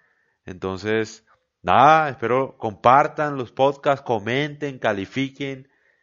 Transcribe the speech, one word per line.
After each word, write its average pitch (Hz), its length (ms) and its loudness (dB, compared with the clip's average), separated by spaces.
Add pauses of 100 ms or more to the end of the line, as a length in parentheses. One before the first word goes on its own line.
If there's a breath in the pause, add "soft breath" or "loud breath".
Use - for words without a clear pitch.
(460)
Entonces, 95 800 -6 (360 soft breath)
nada, 143 480 4
espero 120 480 -4
compartan 143 800 0
los 120 140 -8
podcasts, 139 540 0
comenten, 135 720 -6
califiquen, 135 920 -6 (340)